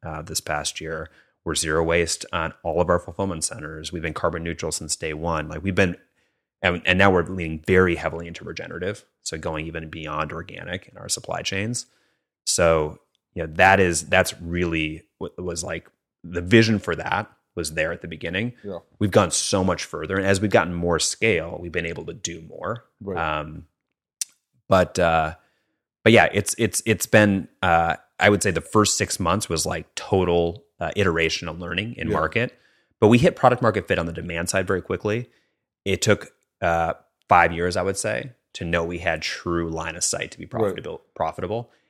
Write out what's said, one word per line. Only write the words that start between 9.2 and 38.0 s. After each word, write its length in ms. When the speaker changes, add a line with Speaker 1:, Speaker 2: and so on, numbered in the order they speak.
Speaker 1:
So 160
going 280
even 220
beyond 460
organic 540
in 100
our 100
supply 320
chains. 460
So, 540
you 140
know, 80
that 260
is, 220
that's 360
really 680
what 260
was, 220
like, 240
the 180
vision 360
for 160
that 360
was 180
there 180
at 120
the 60
beginning. 440
Speaker 2:
Yeah. 180
Speaker 1:
We've 120
gone 200
so 340
much 200
further. 340
And 80
as 160
we've 80
gotten 240
more 240
scale, 600
we've 140
been 140
able 180
to 80
do 300
more. 420
Speaker 2:
Right. 180
Speaker 1:
Um, 480
but, 300
uh, 360
but 80
yeah, 200
it's, 240
it's, 300
it's 200
been, 420
uh, 340
I 120
would 120
say 80
the 120
first 340
six 240
months 280
was, 180
like, 280
total, 680
uh, 160
iteration 520
and 120
learning 360
in 120
Speaker 2:
Yeah. 60
Speaker 1:
market. 440
But 100
we 100
hit 180
product 240
market 280
fit 100
on 80
the 60
demand 360
side 180
very 140
quickly. 480
It 160
took, 320
uh, 320
five 240
years, 240
I 60
would 160
say, 320